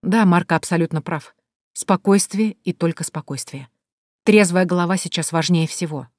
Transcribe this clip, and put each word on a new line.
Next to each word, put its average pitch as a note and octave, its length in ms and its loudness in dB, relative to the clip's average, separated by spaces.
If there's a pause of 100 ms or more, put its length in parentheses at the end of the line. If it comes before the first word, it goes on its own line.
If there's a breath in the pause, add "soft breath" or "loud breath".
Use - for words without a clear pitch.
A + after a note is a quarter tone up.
Да, G#3+ 220 2
Марко F3 320 4
абсолютно E3 460 -2
прав. - 320 -10 (400)
Спокойствие G3 760 0 (120)
и F3 80 -4
только E3 320 -4
спокойствие. C#3 640 -12 (560)
Трезвая F#3 400 4
голова F3+ 320 0
сейчас - 340 -6
важнее E3 360 0
всего. D3+ 420 -8 (100)